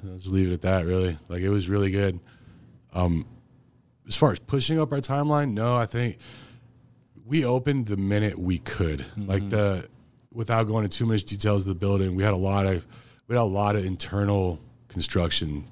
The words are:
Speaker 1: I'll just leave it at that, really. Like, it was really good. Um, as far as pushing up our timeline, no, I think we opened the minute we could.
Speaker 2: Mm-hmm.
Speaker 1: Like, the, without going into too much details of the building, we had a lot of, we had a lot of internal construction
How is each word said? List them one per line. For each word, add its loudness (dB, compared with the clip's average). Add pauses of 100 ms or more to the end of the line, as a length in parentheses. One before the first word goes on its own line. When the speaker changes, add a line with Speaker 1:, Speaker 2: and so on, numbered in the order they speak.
Speaker 1:
I'll -10
just -12
leave 2
it 0
at -6
that, 2
really. 0 (100)
Like, -6
it 0
was 0
really 2
good. 0 (760)
Um, 0 (840)
as -4
far 4
as -6
pushing -2
up 0
our -2
timeline, 0
no, 0
I 0
think -4 (1120)
we 2
opened 0
the -4
minute 2
we 0
could. -2
Speaker 2:
Mm-hmm. -10
Speaker 1:
Like, 0
the, 0 (420)
without 0
going 0
into -4
too 0
much 2
details 0
of -4
the -2
building, 0
we 0
had 4
a 0
lot 2
of, 0 (420)
we 0
had 4
a 2
lot 2
of 0
internal 0 (300)
construction -2